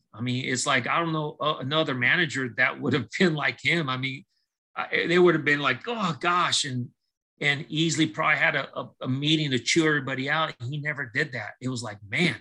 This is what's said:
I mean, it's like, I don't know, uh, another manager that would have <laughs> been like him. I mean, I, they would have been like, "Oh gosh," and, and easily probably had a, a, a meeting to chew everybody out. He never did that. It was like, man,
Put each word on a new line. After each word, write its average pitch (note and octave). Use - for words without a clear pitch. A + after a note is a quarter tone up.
I G#2+
mean, B2
it's B2+
like, C3
I C#3
don't E3+
know, D3+
uh, D3
another D3
manager C3+
that C3+
would C3+
have C3
<laughs> -
been F3
like C3+
him. D3+
I C3
mean, C3
I, -
they F3
would F3+
have D3+
been D3
like, C3
"Oh G3+
gosh," F3
and, B2+
and C#3+
easily D#3
probably D#3
had D3+
a, -
a, C3
a -
meeting D3
to B2
chew D#3+
everybody C3+
out. D3+
He C#3
never C#3+
did C#3
that. G#2+
It B2+
was A#2+
like, G#2
man, B2